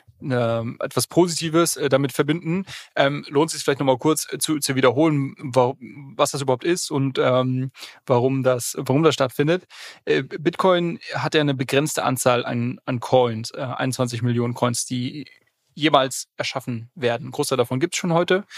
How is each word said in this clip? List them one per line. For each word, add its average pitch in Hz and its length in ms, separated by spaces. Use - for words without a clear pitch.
ne, 117 640
etwas - 260
Positives, 165 720
äh, 143 100
damit 139 240
verbinden, 165 540
ähm, 143 360
lohnt 147 160
es - 80
sich 143 100
vielleicht 139 160
nochmal 131 160
kurz 156 300
zu, 156 200
zu 139 160
wiederholen, 135 640
wa-, 127 380
was 143 180
das 143 100
überhaupt 131 220
ist 175 260
und, 135 280
ähm, 127 520
warum 131 380
das, 123 360
warum 135 240
das 156 120
stattfindet. 151 500
Äh, 147 200
Bitcoin 175 760
hat 135 200
ja 156 60
eine 143 140
begrenzte 135 480
Anzahl 127 420
an, 120 400
an 127 160
Coins, 120 520
äh, - 100
einundzwanzig 123 580
Millionen 120 320
Coins, 120 320
die 127 400
jemals 143 540
erschaffen 123 600
werden. 123 320
Ein - 20
Großteil 139 260
davon 127 220
gibt's 170 180
schon 175 160
heute. 180 320